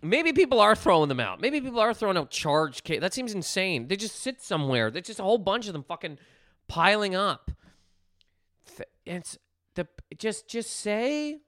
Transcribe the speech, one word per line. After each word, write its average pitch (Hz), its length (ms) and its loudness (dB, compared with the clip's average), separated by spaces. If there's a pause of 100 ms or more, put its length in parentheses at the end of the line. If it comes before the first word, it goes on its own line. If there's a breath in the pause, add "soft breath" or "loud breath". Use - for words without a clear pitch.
Maybe 302 320 2
people 269 280 4
are 208 160 8
throwing 165 320 6
them 131 100 0
out. 101 220 -2
Maybe 285 200 0
people 254 200 -4
are 220 120 4
throwing 208 240 0
out 151 140 -2
charge 151 540 0
ca-, 160 160 -2
that 180 120 -2
seems 247 220 -6
insane. 175 540 -2
They 190 80 -2
just 208 180 -8
sit - 260 -8
somewhere. 131 520 0
There's 170 160 -10
just 220 100 -14
a 196 60 -6
whole 220 140 4
bunch 208 280 -2
of 202 60 -10
them 151 100 -8
fucking 160 360 -10 (500 soft breath)
piling 190 480 2
up. 190 340 -2 (1300 soft breath)
Th-, - 120 -14 (160)
it's 175 320 -10 (380)
the, 170 140 -6 (280)
just, 214 300 -6
just 226 240 -6
say 294 760 -2